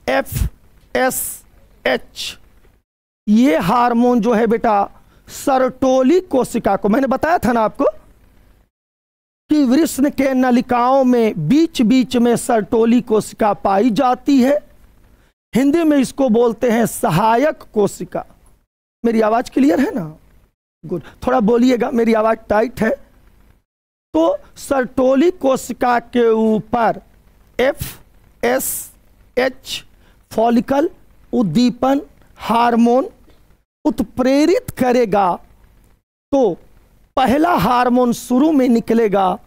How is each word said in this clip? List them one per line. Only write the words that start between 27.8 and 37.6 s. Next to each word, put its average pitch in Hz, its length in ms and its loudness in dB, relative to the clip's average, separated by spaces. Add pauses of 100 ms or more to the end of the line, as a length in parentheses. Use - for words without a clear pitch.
एस - 500 -4 (440)
एच - 480 -6 (480)
फॉलिकल 247 580 0 (420)
उद्दीपन 247 680 0 (360)
हार्मोन 240 720 0 (760)
उत्प्रेरित 277 960 0
करेगा। 214 600 0 (960)
तो 240 260 0 (580)
पहला 302 400 2
हार्मोन 247 580 2